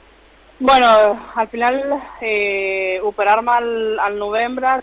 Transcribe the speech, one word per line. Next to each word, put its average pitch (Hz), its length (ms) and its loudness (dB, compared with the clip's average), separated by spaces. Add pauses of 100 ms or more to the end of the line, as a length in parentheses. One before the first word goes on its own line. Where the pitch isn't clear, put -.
(600)
Bueno, 254 280 4 (480)
al 220 140 -2
final, 262 520 -2 (200)
eh, 196 840 -2
operar-me 214 480 0
al, 226 480 -2
al 202 180 -2
novembre 233 500 -4 (160)